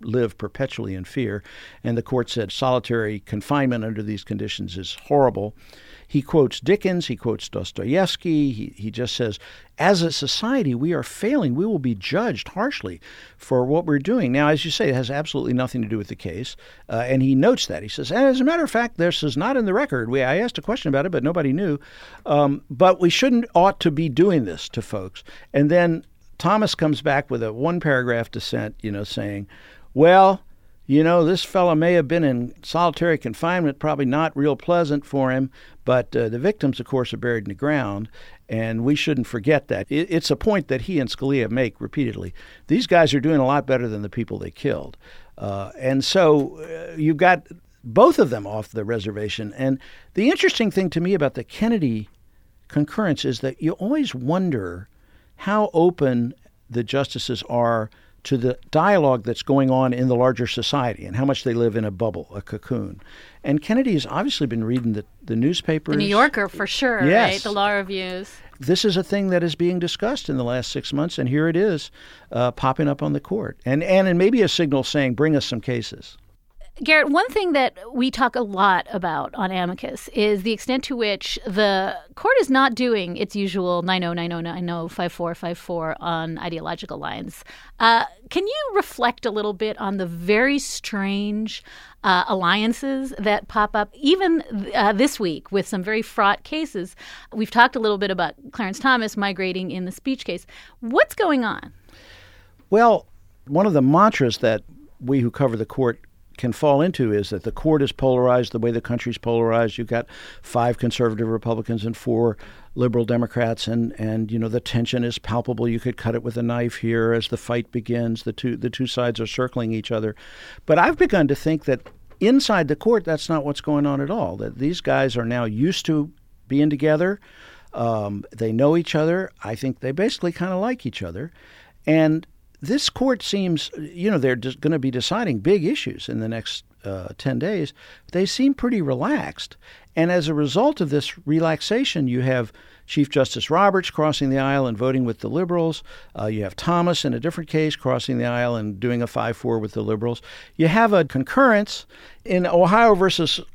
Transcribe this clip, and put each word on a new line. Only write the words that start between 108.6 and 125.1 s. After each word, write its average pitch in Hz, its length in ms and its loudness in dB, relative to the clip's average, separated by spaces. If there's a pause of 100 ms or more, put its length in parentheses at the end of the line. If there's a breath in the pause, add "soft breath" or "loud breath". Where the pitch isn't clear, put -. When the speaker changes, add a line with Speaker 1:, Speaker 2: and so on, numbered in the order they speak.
Speaker 1:
the 117 80 -2
country's 120 380 -6
polarized. 117 600 0
You've 110 100 -8
got 117 180 -2 (360 loud breath)
five 120 360 0
conservative 117 500 0
Republicans 110 580 -4
and 113 120 -4
four 117 400 0 (380 loud breath)
liberal 123 280 2
Democrats, 117 640 -2
and, 117 320 -2
and, 110 320 -4
you 113 80 -2
know, 113 80 -2
the 117 140 -2
tension 120 420 -2
is 120 160 -4
palpable. 117 480 -4
You 113 140 -2
could 123 160 -4
cut 117 180 -2
it 117 80 -4
with 117 140 -6
a 120 40 -4
knife 120 360 -2
here 113 340 0
as 117 160 0
the - 80 -4
fight 120 380 -4
begins. 117 500 -4
The 113 80 -4
two, 120 240 -4
the 117 140 -6
two 127 180 -4
sides 120 320 -2
are 113 80 -4
circling 123 460 -4
each 110 180 -6
other. 110 240 -2 (500 loud breath)
But 156 140 4
I've 277 180 4
begun 185 300 4
to 139 80 2
think 156 300 -2
that 131 160 0 (400)
inside 208 480 4
the 147 80 0
court, 220 260 2
that's 156 240 -2
not 156 160 0
what's 143 160 -4
going 147 260 0
on 139 140 0
at 139 100 -4
all, 147 280 -4
that 117 220 -8
these 156 200 -2
guys 135 380 0